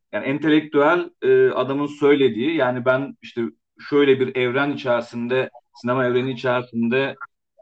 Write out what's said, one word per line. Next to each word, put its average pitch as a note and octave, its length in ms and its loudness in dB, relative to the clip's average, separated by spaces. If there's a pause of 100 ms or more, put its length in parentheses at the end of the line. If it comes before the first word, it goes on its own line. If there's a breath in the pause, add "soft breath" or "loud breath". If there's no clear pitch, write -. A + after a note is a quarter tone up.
(120)
Yani D3+ 140 -4
entelektüel, D3+ 840 2 (120)
e, C3 280 4
adamın C#3 380 -2
söylediği, C#3 680 2
yani B2 300 -2
ben C3 360 0
işte - 200 -10 (480)
şöyle C#3 300 4
bir B2+ 160 -2
evren B2+ 360 -2
içerisinde, A#2+ 800 -4 (240)
sinema C#3 320 -2
evreni B2 260 0
içerisinde B2 840 -2 (460)